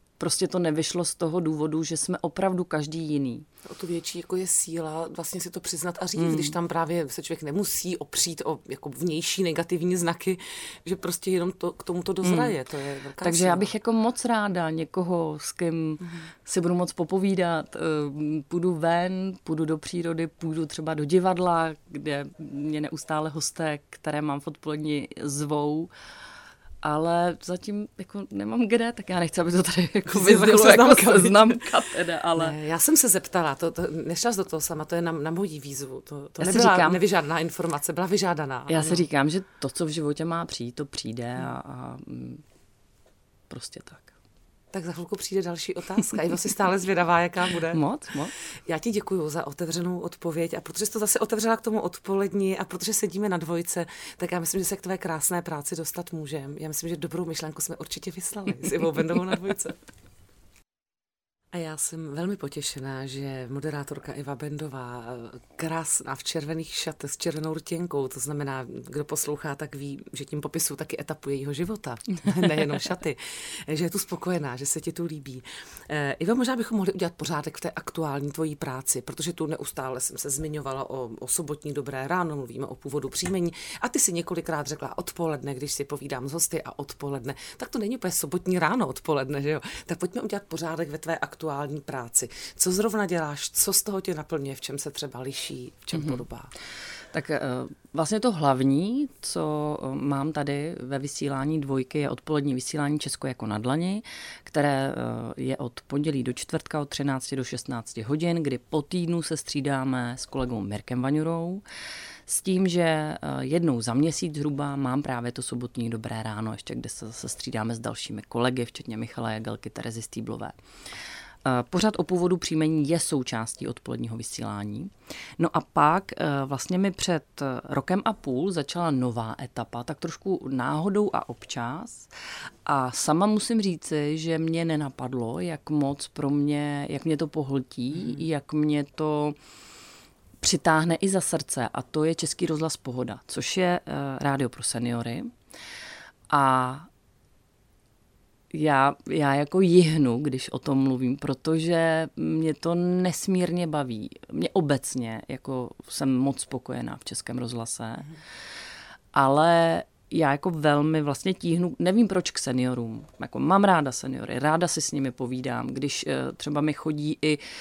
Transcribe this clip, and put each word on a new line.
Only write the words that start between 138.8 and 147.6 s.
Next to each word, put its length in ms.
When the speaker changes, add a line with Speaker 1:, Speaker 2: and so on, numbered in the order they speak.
Speaker 1:
to 380
přitáhne 560
i 140
za 120
srdce, 520
a 80
to 220
je 120
Český 300
rozhlas 320
Pohoda, 500
což 300
je, 280
eh, 60
rádio 280
pro 140
seniory. 600
A 520